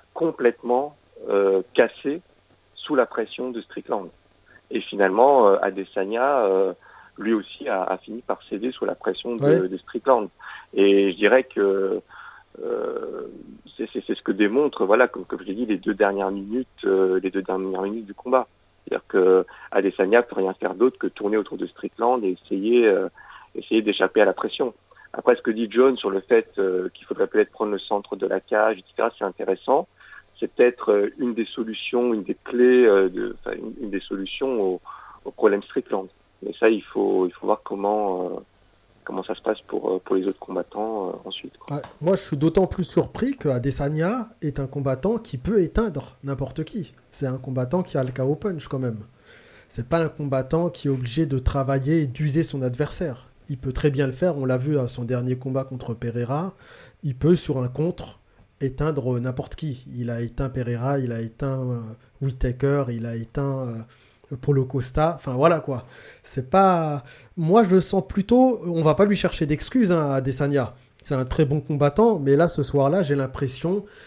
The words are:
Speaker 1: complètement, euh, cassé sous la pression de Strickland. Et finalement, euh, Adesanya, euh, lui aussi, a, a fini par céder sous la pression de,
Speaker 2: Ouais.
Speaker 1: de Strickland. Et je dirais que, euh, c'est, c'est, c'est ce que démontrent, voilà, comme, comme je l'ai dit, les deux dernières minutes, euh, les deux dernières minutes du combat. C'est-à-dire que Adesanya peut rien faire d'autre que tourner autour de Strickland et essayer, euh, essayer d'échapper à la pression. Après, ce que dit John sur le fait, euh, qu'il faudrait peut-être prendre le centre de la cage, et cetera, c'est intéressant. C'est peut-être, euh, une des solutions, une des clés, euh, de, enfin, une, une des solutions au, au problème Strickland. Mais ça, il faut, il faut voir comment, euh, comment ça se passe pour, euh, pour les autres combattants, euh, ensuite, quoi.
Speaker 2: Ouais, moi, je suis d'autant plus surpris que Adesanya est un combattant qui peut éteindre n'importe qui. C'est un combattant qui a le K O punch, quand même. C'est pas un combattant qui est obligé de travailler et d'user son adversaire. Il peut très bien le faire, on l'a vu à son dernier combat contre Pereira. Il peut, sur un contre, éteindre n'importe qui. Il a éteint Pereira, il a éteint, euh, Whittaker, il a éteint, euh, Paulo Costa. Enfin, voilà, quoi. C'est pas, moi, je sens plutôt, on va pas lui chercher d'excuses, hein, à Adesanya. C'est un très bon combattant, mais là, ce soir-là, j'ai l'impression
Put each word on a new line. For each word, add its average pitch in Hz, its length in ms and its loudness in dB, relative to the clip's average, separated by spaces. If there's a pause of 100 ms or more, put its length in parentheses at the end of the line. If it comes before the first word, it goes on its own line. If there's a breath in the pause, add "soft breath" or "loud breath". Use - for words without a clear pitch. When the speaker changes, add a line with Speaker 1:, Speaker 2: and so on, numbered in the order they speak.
(140)
Speaker 1:
complètement, 131 840 -2 (340)
euh, 98 320 4 (120)
cassé 139 480 0 (540)
sous - 200 -6
la 123 100 4
pression 123 460 -8
de 117 100 -8
Strickland. 98 480 -8 (640 soft breath)
Et 120 100 -4
finalement, 110 640 4
euh, 98 140 6
Adesanya, 101 800 -2
euh, 95 340 2 (440 loud breath)
lui 107 160 -2
aussi, - 340 -6
a, 98 160 -2
a 92 140 -2
fini 110 240 -12
par - 180 -6 (100)
céder 110 220 -6
sous - 140 -6
la - 100 -2
pression 117 400 -4
de, 113 80 -4
Speaker 2:
Ouais. 165 240 4
Speaker 1:
de 92 100 -6
Strickland. 117 520 0 (440 loud breath)
Et 98 380 6
je 87 60 -8
dirais 107 260 6
que, 98 580 0 (640 loud breath)
euh, - 640 -6 (480)
c'est, 113 160 -8
c'est, - 140 -6
c'est 98 100 -2
ce - 60 -18
que - 100 -4
démontrent, 104 540 0
voilà, 117 220 4
comme, 92 180 -8
comme - 140 -8
je 90 60 -14
l'ai 98 100 -6
dit, 120 100 -4
les 107 120 0
deux 104 160 -4
dernières 98 380 0
minutes, 101 360 -6 (180)
euh, 95 340 4
les 92 120 -4
deux 98 100 -4
dernières 95 400 -4
minutes 104 240 -6
du 101 80 -18
combat. 127 340 -2 (380)
C'est-à-dire - 220 -6
que 92 380 4 (260 loud breath)
Adesanya 98 520 2
peut - 120 -8
rien 95 180 -2
faire 90 220 -6
d'autre 123 240 2
que - 80 -4
tourner 104 300 -2
autour 107 200 -4
de - 100 -6
Strickland 117 560 -2
et 92 200 -2
essayer, 110 440 2
euh, 92 200 2 (480 loud breath)
essayer - 260 0
d'échapper 107 400 2
à 104 40 8
la 95 80 2
pression. 117 400 -4 (400 loud breath)
Après, - 220 4
ce - 60 -12
que 120 100 -2
dit 110 200 -2
John 127 260 4
sur 101 140 -4
le 95 100 -2
fait, 113 260 2 (120)
euh, 92 340 0
qu'il - 120 -20
faudrait 98 220 -2
peut-être 104 240 2
prendre 107 200 -4
le 98 80 -4
centre 104 360 -4
de 98 120 -4
la 95 120 0
cage, 107 380 0
et 92 120 -20
cetera, 113 280 -2
c'est - 80 -4
intéressant. 113 640 -2 (520 loud breath)
C'est - 140 -4
peut-être, 120 400 2
euh, 101 240 2
une 120 160 -2
des 110 120 -2
solutions, 117 680 -2
une 104 100 -4
des 120 220 -6
clés, 123 400 6
euh, 98 240 6
de, 101 300 -6
enfin, - 180 -8
une, 110 160 -10 (100)
une 104 60 -8
des 98 100 -4
solutions 107 600 -6
au, 92 200 0 (440 loud breath)
au - 60 -12
problème 101 320 2
Strickland. 98 440 -6 (340)
Mais - 160 -10
ça, 113 120 4
il 107 120 0
faut, 98 460 0
il 87 60 -6
faut - 140 -10
voir 104 140 0
comment, 101 640 -2
euh, 90 60 -4 (720)
comment - 180 -8
ça - 140 -6
se - 60 -20
passe 110 260 -4
pour, - 240 -4
euh, 92 140 -2
pour - 100 0
les 92 80 0
autres 95 160 -4
combattants, 101 720 -6
euh, - 20 -6 (160)
ensuite, - 300 -14
quoi. - 180 -12
Speaker 2:
Ouais, 143 60 -8 (180)
moi, 180 160 2
je 185 60 -2
suis - 160 -4
d'autant 160 300 2
plus 180 180 -4
surpris 247 500 -2
que 156 140 -4
Adesanya 151 800 -2 (140)
est 147 200 -4
un 135 60 -4
combattant 139 500 -2
qui 220 200 -10
peut 202 240 2
éteindre 170 640 -2
n'importe 139 400 -6
qui. 180 300 -10 (180)
C'est 143 160 -6
un 131 100 -4
combattant 131 460 -2
qui 170 140 -6
a 135 80 0
le 127 60 -6
K 127 100 -6
O 139 140 0
punch, 165 340 -8
quand 139 100 -6
même. 117 200 -4 (680 soft breath)
C'est - 220 -10
pas 165 100 2
un 160 100 0
combattant 143 600 0
qui 175 180 -6
est 139 40 2
obligé 127 340 -2
de 135 120 -2
travailler 139 640 0
et 139 40 -2
d'user 147 360 0
son 135 180 -6
adversaire. 131 640 -4 (240)
Il 139 80 -6
peut 131 160 -6
très 151 160 2
bien 139 160 0
le 131 80 -2
faire, 165 240 0
on 135 80 -2
l'a 127 120 2
vu 143 220 0
à 127 80 -2
son 123 160 -6
dernier 127 340 -2
combat 131 280 -4
contre 127 300 -8
Pereira. 123 580 -4 (500 loud breath)
Il 131 140 -4
peut, 156 180 4
sur 143 220 -2
un 127 100 -2
contre, 151 520 -6 (420 soft breath)
éteindre 131 580 -2
n'importe 127 360 -6
qui. 135 300 -8 (100)
Il 120 140 -4
a 117 120 -4
éteint 120 280 -4
Pereira, 127 500 -2
il 123 120 -2
a 117 100 -4
éteint, 131 380 -6
euh, 123 200 -4 (420 soft breath)
Whittaker, 135 680 0
il 113 160 -6
a 117 100 -6
éteint, 135 520 -4 (640 soft breath)
euh, 143 100 -10
Paulo 135 240 2
Costa. 143 500 0
Enfin, 135 180 -8
voilà, 156 260 4
quoi. 131 260 -6 (380 loud breath)
C'est 127 260 -8
pas, 170 540 4 (340 loud breath)
moi, 180 260 6
je 185 160 6
sens 180 280 0
plutôt, 240 580 4
on 170 160 -2
va 156 140 4
pas 196 100 6
lui 208 100 4
chercher - 300 0
d'excuses, 180 460 2
hein, 151 200 2
à 135 40 0
Adesanya. 135 600 0 (260 soft breath)
C'est - 140 -4
un 131 100 0
très 147 200 2
bon 143 160 0
combattant, 156 580 2
mais 139 160 4
là, 170 120 6
ce 165 140 -2
soir-là, 143 420 2
j'ai 143 120 0
l'impression 143 720 -2 (220 loud breath)